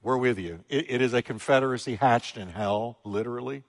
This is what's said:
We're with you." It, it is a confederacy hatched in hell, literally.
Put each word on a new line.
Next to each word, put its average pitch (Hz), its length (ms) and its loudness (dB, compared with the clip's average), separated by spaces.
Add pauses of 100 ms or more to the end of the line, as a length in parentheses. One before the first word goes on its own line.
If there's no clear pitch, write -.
We're 127 160 0
with 123 220 2
you." 85 280 -8
It, - 220 -2
it 123 120 2
is 123 120 2
a 120 80 4
confederacy 131 720 0
hatched 120 420 2
in 95 120 -10
hell, 104 540 -2
literally. 120 640 -4